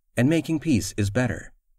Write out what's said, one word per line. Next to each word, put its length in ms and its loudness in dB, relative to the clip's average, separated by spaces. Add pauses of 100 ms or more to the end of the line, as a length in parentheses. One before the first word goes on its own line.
(160)
And 140 4
making 300 0
peace 360 0
is 140 0
better. 440 -4 (260)